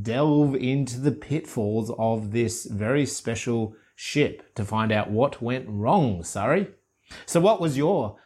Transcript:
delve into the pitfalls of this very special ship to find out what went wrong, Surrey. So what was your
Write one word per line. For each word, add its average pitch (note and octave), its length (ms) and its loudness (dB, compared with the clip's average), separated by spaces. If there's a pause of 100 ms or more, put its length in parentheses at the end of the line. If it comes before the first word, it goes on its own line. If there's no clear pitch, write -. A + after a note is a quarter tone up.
delve C#3+ 540 4
into B2+ 460 -2
the C#3+ 100 2
pitfalls A2+ 840 -4
of A2 340 0
this A2+ 340 -2
very A#2 400 0
special A2+ 720 -4 (200)
ship - 600 -2
to A2 80 -4
find A2 300 0
out G#2 160 0
what A#2 320 0
went B2+ 260 -4
wrong, A2 560 0
Surrey. C3+ 440 0 (580)
So E3+ 160 2
what G#3 180 6
was D#3 180 0
your C#3+ 380 0 (100)